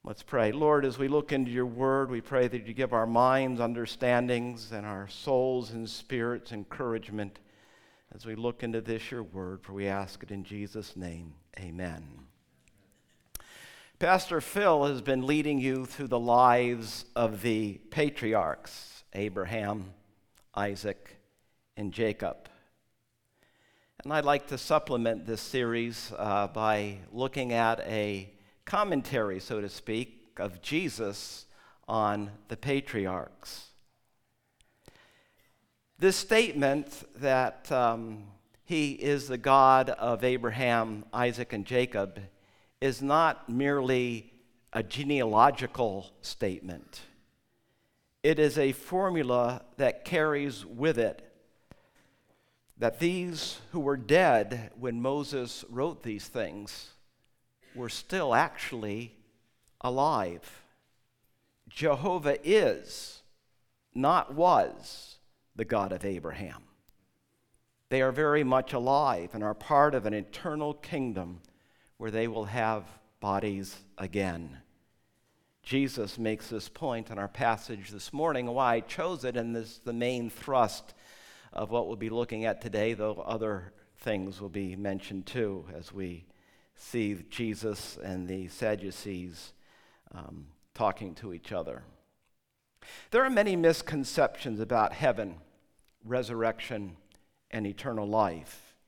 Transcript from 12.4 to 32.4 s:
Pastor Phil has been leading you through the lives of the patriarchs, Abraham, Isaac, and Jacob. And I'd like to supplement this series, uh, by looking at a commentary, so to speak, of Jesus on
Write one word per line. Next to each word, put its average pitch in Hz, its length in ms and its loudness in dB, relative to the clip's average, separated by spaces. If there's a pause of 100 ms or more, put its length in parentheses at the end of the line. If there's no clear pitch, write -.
Pastor 175 440 10
Phil 175 420 6
has 139 180 2
been 131 240 2
leading 147 340 4
you 131 260 0
through 131 240 -8
the 120 100 2
lives 120 840 6 (100)
of 110 260 0
the 110 340 0 (140)
patriarchs, 110 1200 -2
Abraham, 101 800 -4 (600)
Isaac, 101 680 -6 (560)
and 104 160 -6
Jacob. 104 560 -4 (1500)
And 143 120 -6
I'd 151 100 2
like 143 240 4
to 135 100 -6
supplement 120 680 0
this 110 160 -6
series, 117 760 -2
uh, 101 300 2
by 104 520 0 (120)
looking 127 400 -4
at 117 300 4
a 104 520 -4 (300)
commentary, 135 800 0
so 110 180 -6
to 101 80 -6
speak, - 720 -8
of 92 220 -6
Jesus 117 840 -4 (380)
on 104 460 0 (160)